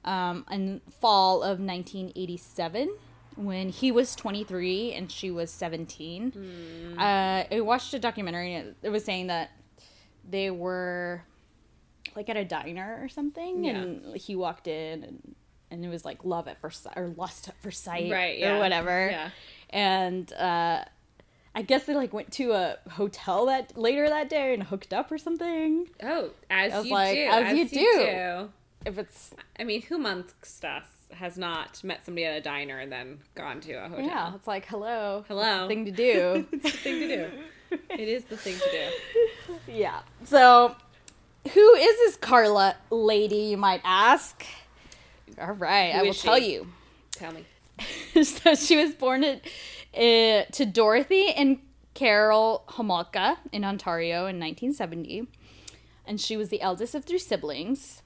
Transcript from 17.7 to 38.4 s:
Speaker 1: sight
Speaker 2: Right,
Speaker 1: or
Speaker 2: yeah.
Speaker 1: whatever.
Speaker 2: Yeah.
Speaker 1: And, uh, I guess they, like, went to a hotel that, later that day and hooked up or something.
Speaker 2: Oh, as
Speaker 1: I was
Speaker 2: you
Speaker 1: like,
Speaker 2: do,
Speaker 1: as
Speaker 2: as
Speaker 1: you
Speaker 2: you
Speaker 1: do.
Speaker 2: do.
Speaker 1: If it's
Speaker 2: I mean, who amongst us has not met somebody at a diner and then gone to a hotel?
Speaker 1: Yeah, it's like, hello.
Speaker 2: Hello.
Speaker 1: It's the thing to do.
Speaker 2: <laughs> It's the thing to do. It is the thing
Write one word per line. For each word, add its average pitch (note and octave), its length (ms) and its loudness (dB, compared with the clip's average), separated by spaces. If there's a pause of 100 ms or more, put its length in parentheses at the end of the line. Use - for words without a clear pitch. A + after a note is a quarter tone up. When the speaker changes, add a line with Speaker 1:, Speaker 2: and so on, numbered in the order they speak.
Speaker 1:
sight F3 280 -4
Speaker 2:
Right, F3+ 260 0
Speaker 1:
or - 20 -8
Speaker 2:
yeah. G3 200 0
Speaker 1:
whatever. F3+ 520 0
Speaker 2:
Yeah. E3 180 -6 (400)
Speaker 1:
And, F#3+ 640 0
uh, E3+ 500 0 (720)
I A3 80 -6
guess C4 240 2
they, D4 80 -2
like, C4+ 180 -2
went G#3 220 -10
to B3 200 -2
a F3+ 240 0 (120)
hotel G3+ 580 -2
that, C4 300 -2
later C4+ 320 2
that D4+ 200 -2
day C#4+ 260 0
and G3+ 80 -6
hooked G3 300 -8
up G#3 180 -4
or D#4+ 80 -6
something. E4 680 -2 (140)
Speaker 2:
Oh, C4 300 -6 (180)
as F#3+ 240 0
Speaker 1:
I G3 40 -2
was G3+ 100 -4
Speaker 2:
you - 60 0
Speaker 1:
like, G3 220 2
Speaker 2:
do, F#3+ 100 0
Speaker 1:
as A3+ 200 4
Speaker 2:
as G3+ 120 2
Speaker 1:
you E4+ 60 4
Speaker 2:
you A3+ 60 -2
Speaker 1:
do. F4+ 300 4
Speaker 2:
do. F#3 500 -2 (360)
Speaker 1:
If F#3+ 120 -8
it's - 360 -10 (260)
Speaker 2:
I - 60 -8
mean, A3+ 180 -4
who F4 140 -6
amongst F#3+ 680 -8
us D3 200 -8 (260)
has F3 260 -12
not E3+ 460 -8
met F#3+ 220 -10
somebody E3+ 200 -4
at D#3 120 -4
a D#3 40 -6
diner C#3+ 380 -8
and C3+ 120 -10
then B2+ 280 -12 (160)
gone C#3+ 260 -10
to D#3 120 -14
a G#2 160 -12
hotel? C4 160 -8
Speaker 1:
Yeah, A3 300 -6
it's - 120 -12
like, G3 200 -6
hello. G#3 600 -6
Speaker 2:
Hello. G3+ 400 -2
Speaker 1:
It's - 0 -
the G#3+ 80 -2
thing A3 100 -4
to G3+ 60 -8
do. G#3+ 580 2
Speaker 2:
<laughs> - 40 -6
It's D4 180 -2
the - 60 -8
thing D#4+ 240 -6
to D#4 60 -4
do. F#3+ 240 -4 (580)
It G#3+ 180 -6
is A#3+ 160 -4
the A3+ 140 -14
thing - 180 -8